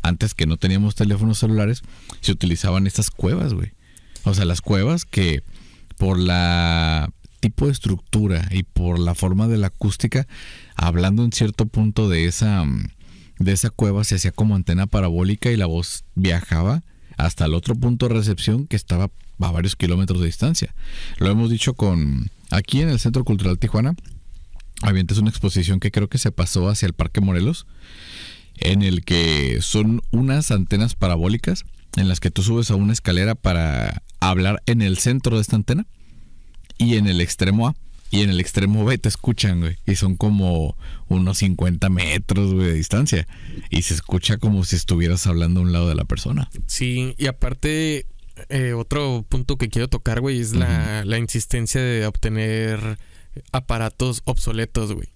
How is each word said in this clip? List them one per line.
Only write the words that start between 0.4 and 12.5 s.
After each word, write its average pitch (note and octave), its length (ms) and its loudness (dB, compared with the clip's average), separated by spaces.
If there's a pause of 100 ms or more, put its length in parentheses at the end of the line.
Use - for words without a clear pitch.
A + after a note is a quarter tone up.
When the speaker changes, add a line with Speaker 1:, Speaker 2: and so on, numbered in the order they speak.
Speaker 1:
no D#2+ 80 2
teníamos G2+ 400 0
teléfonos G#2 440 2
celulares, A2 420 2 (400)
se - 100 0
utilizaban F2+ 560 0
estas F#2+ 240 -2
cuevas, B2 420 -2
güey. F2 200 -4 (500)
O G2 100 2
sea, F#2 120 2
las E2 160 0
cuevas A2+ 420 0
que E2 400 0 (540)
por F#2+ 200 2
la E2+ 960 2 (300)
tipo A2+ 240 0
de C#3+ 80 2
estructura F#2 760 0
y F#2+ 140 0
por F2 340 0
la F2 160 2
forma G2 360 2
de A2+ 80 2
la G2+ 100 2
acústica, A2 580 -2 (500)
hablando F#2 500 2
en A#2 80 2
cierto G#2+ 320 0
punto A2 420 2
de E2+ 180 2
esa, G2 380 2